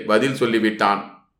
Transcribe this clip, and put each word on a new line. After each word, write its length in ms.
பதில் 320
சொல்லிவிட்டான். 640